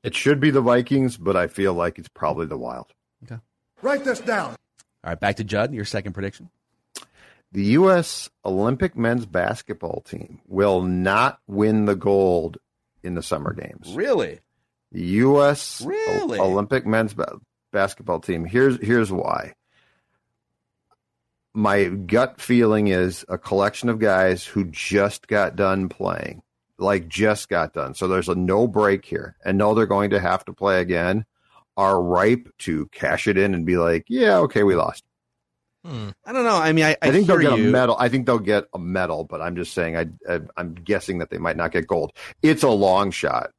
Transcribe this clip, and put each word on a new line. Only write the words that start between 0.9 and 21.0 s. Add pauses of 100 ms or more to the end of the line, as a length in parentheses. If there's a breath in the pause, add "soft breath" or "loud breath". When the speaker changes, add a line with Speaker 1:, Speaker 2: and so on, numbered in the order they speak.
Speaker 1:
but
I
feel
like
it's
probably
the
Wild. (360)
Speaker 2:
Okay. (420)
Speaker 3:
Write
this
down. (520)
Speaker 2:
All
right,
back
to
Judd,
your
second
prediction. (1000 soft breath)
Speaker 1:
The
U
S (140)
Olympic
men's
basketball
team
will
not
win
the
gold (460)
in
the
summer
games.
Speaker 2:
Really? (520)
Speaker 1:
The
U
S
Speaker 2:
Really?
Speaker 1:
O-,
Olympic
men's
ba-, (320)
basketball
team.
Here's,
here's
why. (2000)